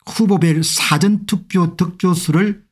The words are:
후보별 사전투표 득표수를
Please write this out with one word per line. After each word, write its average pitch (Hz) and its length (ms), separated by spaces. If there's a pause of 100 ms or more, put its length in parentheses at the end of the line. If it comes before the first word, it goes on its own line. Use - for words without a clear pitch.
후보별 170 600
사전투표 185 1120
득표수를 180 960